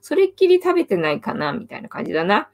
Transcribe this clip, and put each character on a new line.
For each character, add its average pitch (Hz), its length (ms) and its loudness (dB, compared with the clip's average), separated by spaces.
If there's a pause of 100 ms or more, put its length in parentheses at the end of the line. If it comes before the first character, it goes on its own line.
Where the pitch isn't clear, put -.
そ - 140 -4
れ 381 100 6
っ 381 80 -2
き 381 140 2
り 359 140 6
食 359 120 0
べ 339 120 0
て 190 120 0
な 156 140 0
い 147 100 -4
か - 120 -6
な、 147 200 -4
み - 140 -10
た - 100 -16
い - 40 -14
な - 80 -14
感 - 160 -10
じ - 80 -8
だ 160 100 0
な。 208 300 0